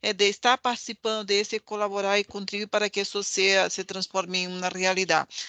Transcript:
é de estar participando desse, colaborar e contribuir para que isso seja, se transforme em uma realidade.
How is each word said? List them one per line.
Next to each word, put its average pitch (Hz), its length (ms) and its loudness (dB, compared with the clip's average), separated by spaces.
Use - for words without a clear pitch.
é 208 100 0
de 196 160 4
estar 247 300 4
participando 220 680 -4
desse, 202 320 0
colaborar 202 600 0
e 202 60 0
contribuir 202 440 -6
para 208 220 0
que 202 100 -4
isso 202 220 -4
seja, 190 480 4
se 190 140 -6
transforme 185 560 -4
em 180 80 -4
uma 180 200 -4
realidade. 185 600 2